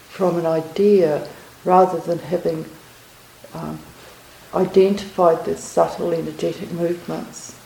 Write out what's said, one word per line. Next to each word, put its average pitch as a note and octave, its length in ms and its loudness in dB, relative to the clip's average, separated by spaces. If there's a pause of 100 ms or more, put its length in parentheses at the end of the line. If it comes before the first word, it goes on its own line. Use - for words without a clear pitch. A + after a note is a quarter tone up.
from F3 300 0
an E3 80 -2
idea D#3+ 800 2 (380)
rather F#3 340 4
than E3+ 220 -6
having, D#3+ 440 -4 (880)
um, D#3 260 -10 (760)
identified F#3 880 2
the - 120 -4
subtle E3+ 560 -2
energetic D#3+ 600 -6
movements - 920 -8